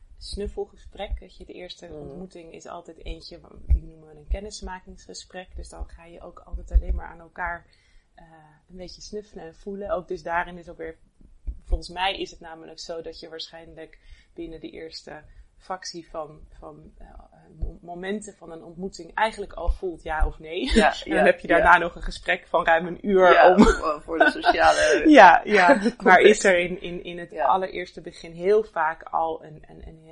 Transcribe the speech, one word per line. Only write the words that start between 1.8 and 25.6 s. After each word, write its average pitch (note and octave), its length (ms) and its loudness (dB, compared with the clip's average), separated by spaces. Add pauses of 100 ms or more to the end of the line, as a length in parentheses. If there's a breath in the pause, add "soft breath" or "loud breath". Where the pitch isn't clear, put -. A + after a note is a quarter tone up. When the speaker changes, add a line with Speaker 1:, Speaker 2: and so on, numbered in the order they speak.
Speaker 2:
Mhm. D#3 100 -18
Speaker 1:
ontmoeting E3 560 -18
is E3 140 -20
altijd E3+ 380 -18
eentje, E3 340 -14
wa-, - 100 -20 (180)
die - 160 2
noemen D#3+ 260 -20
we D#3 60 -20
een D3+ 120 -20
kennismakingsgesprek. F#3 1300 -14
Dus - 140 -16
dan E3 200 -14
ga E3+ 160 -20
je E3+ 160 -20
ook F3 180 -20
altijd - 320 -14
alleen F3 240 2
maar F3 120 -8
aan E3 120 -18
elkaar, E3+ 460 -10 (500)
eh, E3 100 -20 (440)
een F3 80 -20
beetje F3+ 240 -18
snuffelen G3+ 440 -16
en E3 100 -18
voelen. G3 360 -12
Ook E3+ 160 -6
dus F3+ 160 -10
daarin F3 340 -6
is E3+ 120 -20
ook E3 80 -20
weer, D#3+ 200 -16 (680)
volgens - 260 -4
mij F3+ 300 -6
is F#3 120 -10
het - 80 -20
namelijk D#3+ 400 -20
zo E3 220 -12
dat D#3+ 180 -14
je E3 100 -20
waarschijnlijk D#3+ 680 -18 (340)
binnen E3 260 -14
de - 100 -16
eerste D#3 540 -18 (340)
fractie F3+ 520 -14
van, D#3 300 -12 (200)
van, D#3 380 -20
eh, - 100 -20 (520)
mo-, E3 220 -8
momenten F#3+ 520 -10
van E3+ 180 -20
een E3 120 -18
ontmoeting E3+ 520 -14
eigenlijk G#3 380 -4
al E3+ 160 -4
voelt F3 340 -4
ja D#3 240 0
of D3+ 120 -8
nee. F3 360 -6
Speaker 2:
Ja, E3+ 180 6
Speaker 1:
<laughs> - 100 -12
En - 60 -14
dan D#3+ 80 0
Speaker 2:
ja, D#3 80 2
Speaker 1:
heb F3+ 140 2
je - 80 -16
daarna E3+ 260 4
Speaker 2:
ja. F3 40 6
Speaker 1:
nog E3+ 180 -2
een E3 60 -16
gesprek - 460 -6
van E3+ 180 -2
ruim E3+ 220 2
een F3 200 -8
uur F#3 260 6
Speaker 2:
Ja, F3 220 8
Speaker 1:
om G3+ 80 8
Speaker 2:
voor, - 380 2
voor - 180 -8
de D4+ 120 4
sociale D#3+ 720 2
Speaker 1:
<laughs> D#4+ 60 6
Ja, G3+ 340 10
ja. G3 240 4